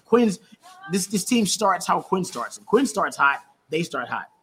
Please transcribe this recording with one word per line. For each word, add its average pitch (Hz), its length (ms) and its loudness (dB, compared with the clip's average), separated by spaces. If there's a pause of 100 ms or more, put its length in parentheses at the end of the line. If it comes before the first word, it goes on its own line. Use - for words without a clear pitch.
Quinn's, 220 340 4 (540)
this, 185 140 -2
this 196 180 -2
team 233 200 2
starts 185 400 0
how 175 160 0
Quinn 190 220 -2
starts. 117 340 -10
And - 80 -20
Quinn 254 200 4
starts 156 320 -2
hot, 139 240 2 (280)
they 160 140 -2
start 131 240 -8
hot. - 220 -8 (140)